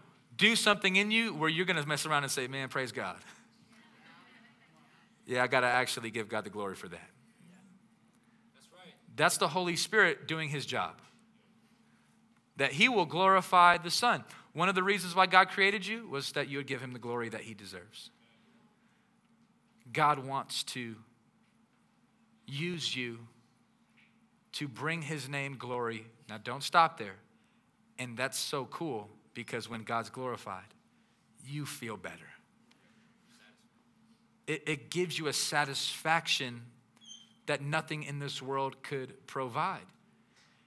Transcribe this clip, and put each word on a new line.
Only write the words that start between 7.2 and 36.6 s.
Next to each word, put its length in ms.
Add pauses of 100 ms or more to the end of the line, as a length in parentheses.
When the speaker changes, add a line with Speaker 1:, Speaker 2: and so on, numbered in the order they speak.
Speaker 2:
That's 180
right. 220 (200)
Speaker 1:
That's 220
the 120
Holy 260
Spirit 520
doing 220
his 160
job. 340 (1600)
That 140
he 160
will 180
glorify 720
the 120
Son. 320 (300)
One 160
of 60
the 80
reasons 300
why 120
God 240
created 360
you 220
was 240
that 160
you 100
would 100
give 120
him 140
the 60
glory 280
that 140
he 120
deserves. 580 (1800)
God 280
wants 440
to 400 (1400)
use 500
you 320 (1300)
to 160
bring 320
his 260
name 300
glory. 500 (220)
Now, 80
don't 260
stop 340
there. 200 (800)
And 160
that's 240
so 280
cool, 420 (240)
because 340
when 160
God's 260
glorified, 640 (720)
you 220
feel 320
better. 340 (2250)
It, 180
it 240
gives 300
you 80
a 60
satisfaction 1400 (760)